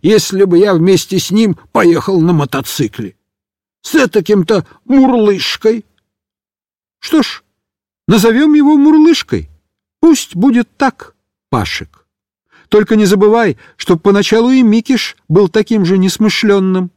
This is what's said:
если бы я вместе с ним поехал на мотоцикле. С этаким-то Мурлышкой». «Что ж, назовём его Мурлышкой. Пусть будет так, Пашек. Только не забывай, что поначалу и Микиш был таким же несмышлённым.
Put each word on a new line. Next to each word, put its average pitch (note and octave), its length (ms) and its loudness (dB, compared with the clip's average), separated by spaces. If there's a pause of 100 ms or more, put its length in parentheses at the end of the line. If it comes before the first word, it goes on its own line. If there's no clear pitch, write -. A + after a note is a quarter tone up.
если G3 420 0
бы F3 140 2
я G3+ 160 2
вместе F3+ 460 0
с - 100 -10
ним G#3 260 0 (160)
поехал F3+ 480 0
на E3+ 140 0
мотоцикле. C3+ 800 -6 (680)
С - 120 -18
этаким-то G#3 720 0 (200)
Мурлышкой». A#3 1000 0 (1120)
«Что D#4+ 220 -2
ж, - 220 -8 (640)
назовём A#3 480 2
его D4+ 200 2
Мурлышкой. D4+ 760 0 (480)
Пусть - 360 0
будет A#3+ 320 0 (100)
так, - 380 -6 (340)
Пашек. - 580 -8 (600)
Только G#3+ 280 0
не G#3+ 100 2
забывай, G#3 520 0 (200)
что - 200 -6
поначалу G3+ 520 0
и C4 140 2
Микиш A3+ 520 -2 (140)
был F#3 180 2
таким G#3+ 380 -2
же F#3+ 140 0
несмышлённым. F#3+ 960 -2